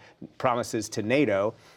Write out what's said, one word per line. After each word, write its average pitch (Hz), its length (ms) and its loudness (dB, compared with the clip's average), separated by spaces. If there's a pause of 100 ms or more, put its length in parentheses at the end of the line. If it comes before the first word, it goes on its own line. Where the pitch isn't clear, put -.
(380)
promises 120 500 -2
to 110 160 -6
nato. 107 500 2 (240)